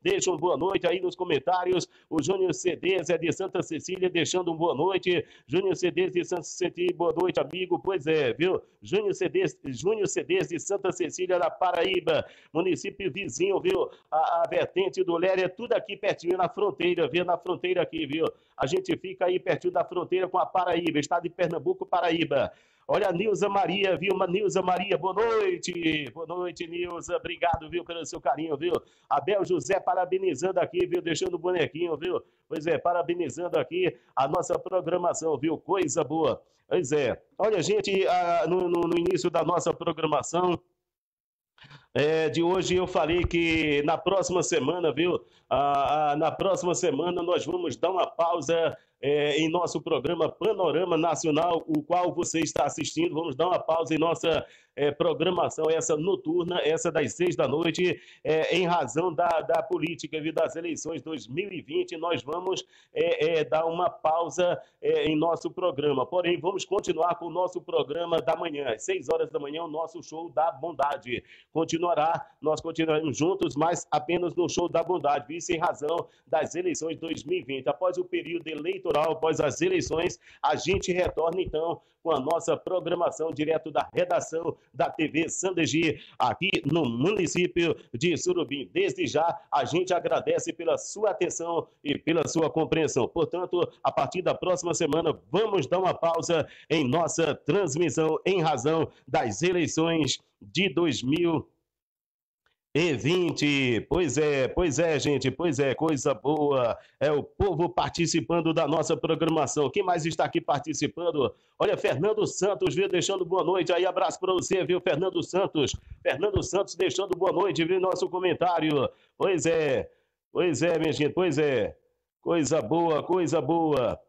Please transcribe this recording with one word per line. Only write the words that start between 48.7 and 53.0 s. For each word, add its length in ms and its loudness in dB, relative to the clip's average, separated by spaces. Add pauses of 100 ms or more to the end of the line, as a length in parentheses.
é, 360 4
em 120 6
nosso 320 2
programa 480 2
Panorama 680 2
Nacional, 680 2
o 160 2
qual 320 2
você 280 0
está 240 0
assistindo. 500 -2